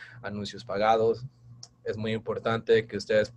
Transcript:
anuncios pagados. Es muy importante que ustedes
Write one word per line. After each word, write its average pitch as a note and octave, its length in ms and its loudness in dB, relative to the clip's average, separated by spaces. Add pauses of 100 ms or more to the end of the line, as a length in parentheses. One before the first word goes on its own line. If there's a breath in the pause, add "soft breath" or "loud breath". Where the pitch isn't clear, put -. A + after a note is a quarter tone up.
(220 loud breath)
anuncios G2+ 420 -8
pagados. A2 640 2 (580)
Es G#2 140 -6
muy A2 160 -4
importante A2+ 720 0
que G#2 120 -8
ustedes G#2+ 400 2